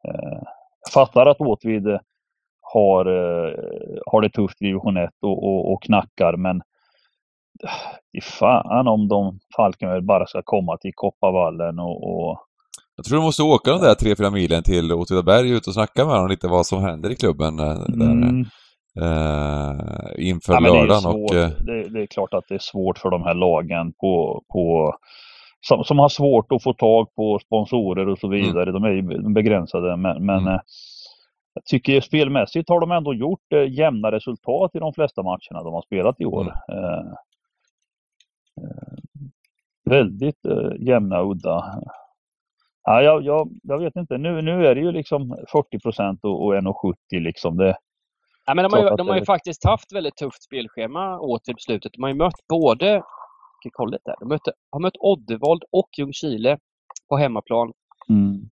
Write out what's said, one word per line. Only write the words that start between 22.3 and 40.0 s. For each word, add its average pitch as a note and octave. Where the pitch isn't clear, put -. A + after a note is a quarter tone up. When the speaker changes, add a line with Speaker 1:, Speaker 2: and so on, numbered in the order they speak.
Speaker 1:
att F#2
det G2
är F#2+
svårt F#2+
för F#2+
de F2
här E2+
lagen E2+
på, F2+
på, E2
som, -
som D3
har C#3+
svårt C3+
att B2
få B2+
tag A2+
på G#2+
sponsorer G2+
och G2
så -
Speaker 2:
Mm. G2
Speaker 1:
vidare. F2+
De F#2+
är A2
ju F#2+
begränsade, F2+
men, F2+
men, G2
Speaker 2:
Mm. F#2
Speaker 1:
eh, F#2+
jag -
tycker C#3
spelmässigt C#3+
har F3
de E3+
ändå D3
gjort, C#3+
eh, C#3
jämna B2
resultat B2+
i F#3
de D#3
flesta C#3+
matcherna F2+
de E2
har E2+
spelat G2+
i E3+
år. G#2+
Speaker 2:
Mm. F#2+
Speaker 1:
Eh, E2
eh, -
väldigt, B2+